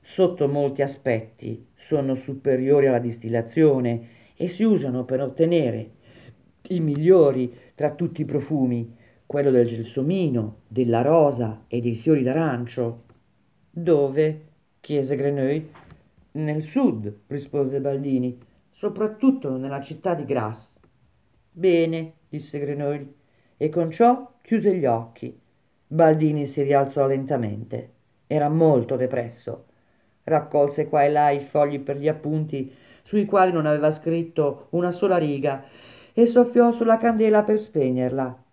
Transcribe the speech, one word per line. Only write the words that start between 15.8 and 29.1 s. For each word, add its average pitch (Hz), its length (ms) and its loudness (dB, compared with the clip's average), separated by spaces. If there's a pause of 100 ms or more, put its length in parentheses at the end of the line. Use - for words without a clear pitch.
"Nel 151 300 -4
sud", 123 500 -2 (140)
rispose 139 520 -4
Baldini, 135 600 -2 (320)
"soprattutto 214 880 -2
nella 139 240 -8
città 170 320 -6
di 147 100 -6
Grasse." 113 540 -6 (720)
"Bene", 165 600 0 (180)
disse 151 280 -12
Grenouille, 143 540 -6 (460)
e 156 100 -2
con 165 220 -2
ciò 247 500 2
chiuse 202 340 0
gli 160 120 -2
occhi. 120 520 -4 (480)
Baldini 156 600 2
si 143 160 -4
rialzò 139 440 2
lentamente. 117 840 -4 (360)
Era 147 220 0
molto 147 480 2
depresso. 123 680 -6 (640)